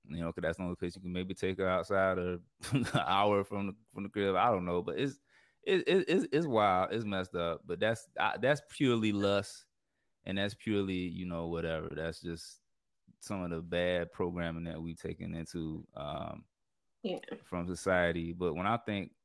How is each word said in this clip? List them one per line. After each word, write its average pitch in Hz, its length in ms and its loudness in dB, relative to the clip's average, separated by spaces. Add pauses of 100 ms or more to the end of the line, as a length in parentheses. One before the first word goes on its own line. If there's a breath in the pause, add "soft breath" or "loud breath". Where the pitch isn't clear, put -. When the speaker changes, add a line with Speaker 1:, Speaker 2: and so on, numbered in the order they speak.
Speaker 1:
you 85 120 -6
know, 82 120 -2
'cause 87 100 -6
that's 82 140 0
the 92 80 -6
only 87 100 -2
place 87 220 -6
you 92 60 -16
can 90 100 -6
maybe 92 220 -4
take 95 240 -2
her 95 100 2
outside 92 500 4
or 90 200 -2 (160)
<laughs> - 180 -8
an 127 220 2
hour 101 500 4
from 101 240 -4
the, 92 60 -6 (200)
from 101 80 -8
the 98 60 -8
crib. 98 260 2
I 104 160 6
don't 92 140 2
know, 87 180 0
but 78 160 -4
it's, 135 220 -2 (420 soft breath)
it, 185 240 2
it, 180 220 4
it's, 269 240 4
it's 160 140 4
wild. 101 460 4
It's 113 120 -2
messed 95 320 -2
up, 85 300 0
but 87 120 -4
that's, 110 300 0 (100)
I, - 220 2
that's 139 280 2
purely 117 440 2
lust, 101 520 0 (640)
and 95 120 -4
that's 101 160 -2
purely, 98 420 0
you 90 300 -4
know, 85 200 -4
whatever. 82 480 -2
That's 80 260 -4
just 85 380 -10 (600)
some 95 240 -6
of 87 60 -4
the 82 120 -2
bad 87 480 0
programming 85 540 -2
that 82 180 -6
we've 82 180 -8
taken 90 360 -8
into, 80 500 -6 (100)
um, 73 480 -8 (600)
Speaker 2:
Yeah. 185 160 -4 (240)
Speaker 1:
from 87 240 -6
society. 85 640 0
But 87 220 -2
when 90 120 -2
I 113 120 2
think 101 340 -6 (120)